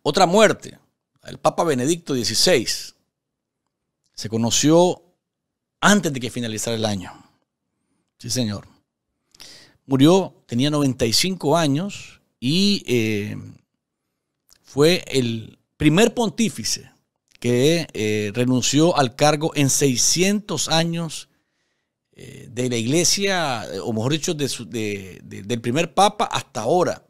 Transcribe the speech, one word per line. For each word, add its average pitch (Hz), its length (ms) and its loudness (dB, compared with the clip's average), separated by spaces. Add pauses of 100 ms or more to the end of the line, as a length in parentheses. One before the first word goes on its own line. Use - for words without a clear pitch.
Otra 180 240 4
muerte, 185 540 2 (440)
el - 140 -16
Papa 180 260 -2
Benedicto 160 500 -2
dieciséis, 117 840 -2 (1160)
se - 160 -12
conoció 143 760 2 (760)
antes 180 320 4
de 131 80 -6
que 117 120 -6
finalizara 117 440 -6
el 110 100 -2
año. 95 260 -4 (1040)
Sí, 120 140 -12
señor. 107 360 -4 (1160)
Murió, 156 640 4
tenía 131 240 0
noventa 139 340 0
y 113 80 0
cinco 170 420 0
años 165 640 -2 (200)
y, 190 480 0
eh, 107 500 -2 (1300)
fue 156 440 2
el 117 520 -4 (180)
primer 185 380 4
pontífice - 760 -4 (480)
que, 139 540 2
eh, 104 400 -2
renunció 127 640 2
al 131 180 0
cargo 151 400 2
en 143 140 2
seiscientos 160 1000 0
años, 165 600 -4 (840)
eh, - 360 -20
de 123 200 -4
la 120 80 0
iglesia, 151 920 0 (160)
o 113 100 -6
mejor 110 200 -2
dicho, 165 200 -4
de 147 160 -4
su, - 180 -10
de, 101 560 -8
de, 104 200 -16
del 113 180 -4
primer 120 320 -2
papa 202 320 2
hasta - 360 -8
ahora. 143 480 0